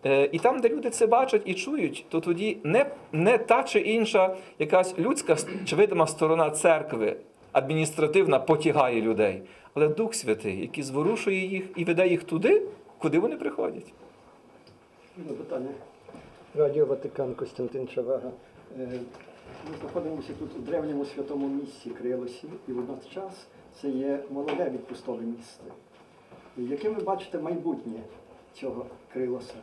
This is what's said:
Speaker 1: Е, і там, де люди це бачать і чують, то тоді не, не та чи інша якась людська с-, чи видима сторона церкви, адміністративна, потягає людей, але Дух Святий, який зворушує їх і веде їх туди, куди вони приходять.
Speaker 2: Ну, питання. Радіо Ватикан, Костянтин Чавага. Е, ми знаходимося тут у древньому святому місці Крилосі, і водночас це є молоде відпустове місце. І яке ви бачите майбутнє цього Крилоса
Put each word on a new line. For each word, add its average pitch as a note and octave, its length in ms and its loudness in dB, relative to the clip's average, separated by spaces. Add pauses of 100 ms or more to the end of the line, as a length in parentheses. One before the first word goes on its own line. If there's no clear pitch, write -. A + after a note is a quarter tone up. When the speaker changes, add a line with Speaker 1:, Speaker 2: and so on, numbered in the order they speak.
Speaker 1:
Е, C#3 260 4
і E3 80 -2
там, B3+ 200 4
де A#3 100 4
люди B3 200 0
це A3 180 2
бачать A#3+ 380 4
і F#3 80 -2
чують, F#3 560 -4
то E3 100 0
тоді F3 440 0
не, F#3 220 4 (260)
не F#3+ 260 6
та A#3 260 4
чи G#3+ 160 2
інша G#3 560 4 (240)
якась F#3 400 2
людська F#3+ 340 2
с-, D3+ 140 0 (180)
чи D3+ 100 -2
видима F3 320 4
сторона D#3+ 420 2
церкви, D3+ 680 2 (340)
адміністративна, D#3 880 4
потягає C#3+ 600 4
людей, G2+ 400 2 (320)
але D3+ 140 4
Дух A3 280 -2
Святий, G#2+ 460 -2
який C3+ 220 -8
зворушує F#3 640 0
їх F#3 180 -4 (120)
і E3+ 80 -4
веде F3 240 4
їх F3 160 2
туди, B3+ 380 4 (360)
куди D#3+ 220 2
вони C#4+ 160 0
приходять. - 580 -6 (1200)
Speaker 2:
Ну, D#3 160 -10
питання. - 360 -8 (840)
Радіо D3 300 4
Ватикан, C3+ 480 -2
Костянтин B2+ 540 -6
Чавага. B2+ 440 -4 (480)
Е, B2+ 80 -8 (840)
ми D#3 120 -12
знаходимося D#3 480 -6 (100)
тут - 160 -10
у - 40 -10
древньому D3+ 460 -2
святому C#3 420 -4
місці C#3 420 -6
Крилосі, B2 580 -6 (200)
і C3 40 -10
водночас C3+ 760 -10 (340)
це C#3+ 80 -4
є C#3 300 -2 (120)
молоде D3 420 -4
відпустове A#2+ 480 -10
місце. - 400 -10 (960)
І B2 60 -6
яке F3 260 -4
ви G#3+ 120 -4
бачите F#3+ 380 -4
майбутнє D#3+ 600 -6 (540)
цього A#2+ 320 -8 (280)
Крилоса B2 500 -6